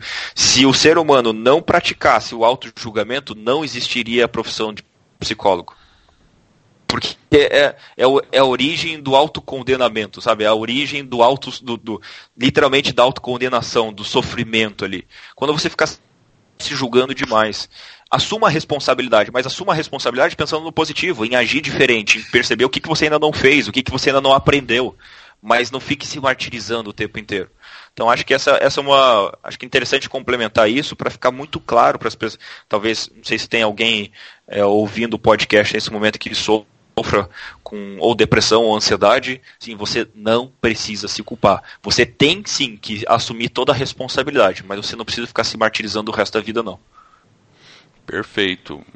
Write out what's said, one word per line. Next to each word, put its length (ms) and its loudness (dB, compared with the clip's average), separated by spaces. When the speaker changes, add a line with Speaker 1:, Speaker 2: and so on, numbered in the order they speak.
Speaker 1:
se 320 4
o 80 6
ser 240 6
humano 340 4
não 300 2
praticasse 720 0
o 100 0
auto-julgamento, 920 -2
não 300 -2
existiria 600 0
a 40 0
profissão 440 -6
de 100 -14
psicólogo. 580 -2
Porque 300 -6
é, 460 4
é, 100 4
o-, 140 4
é 60 4
a 60 6
origem 560 -2
do 140 4
autocondenamento, 1080 0
sabe? 220 0
É 60 4
a 60 4
origem 500 -4
do 180 0
auto, 300 2
do, 140 -8
do, 260 -10
literalmente 560 2
da 120 4
autocondenação, 880 -2
do 100 -14
sofrimento 840 -2
ali. 220 -8
Quando 160 -2
você 180 -2
fica 160 0
se 880 -14
julgando 400 0
demais, 540 0
assuma 380 0
a 20 4
responsabilidade, 800 0
mas 160 -2
assuma 260 -4
a 40 0
responsabilidade 580 -2
pensando 300 -4
no 80 -10
positivo, 520 -2
em 120 -2
agir 240 0
diferente, 580 2
em 60 -10
perceber 400 2
o 40 2
que, 120 -4
que 80 -14
você 160 0
ainda 160 2
não 120 2
fez, 360 4
o 40 -8
que, 100 0
que 100 -6
você 180 0
ainda 100 2
não 120 4
aprendeu. 640 2
Mas 280 0
não 100 -8
fique 260 -6
se 140 -10
martirizando 680 -4
o 20 -14
tempo 260 -8
inteiro. 300 -6
Então 160 2
acho 160 2
que 80 2
essa, 260 2
essa 200 0
é 20 -4
uma, 500 4
acho 160 -12
que 60 -14
é 40 -16
interessante 400 0
complementar 600 0
isso 260 -2
pra 140 -6
ficar 220 -2
muito 300 -10
claro 380 2
pras 160 -6
pessoas. 240 -8
Talvez, 480 -2
não 80 -20
sei 140 -4
se 100 -8
tem 140 0
alguém, 480 -2
é, 180 -2
ouvindo 500 0
o 40 -4
podcast 540 2
nesse 180 -4
momento 280 -2
que 160 -10
sofra 320 0
com 380 -14
ou 140 4
depressão 500 4
ou 120 2
ansiedade. 640 2
Sim, 180 -14
você 380 -4
não 460 -2
precisa 480 -4
se 140 -8
culpar. 400 0
Você 220 2
tem 400 0
sim 320 -6
que 320 -8
assumir 400 0
toda 240 -2
a 20 4
responsabilidade, 920 -2
mas 180 -10
você 100 -8
não 120 -12
precisa 200 -8
ficar 180 -4
se 120 -6
martirizando 540 -2
o 40 -6
resto 200 -2
da 100 -2
vida, 180 -4
não. 160 -10
Speaker 2:
Perfeito. 800 -6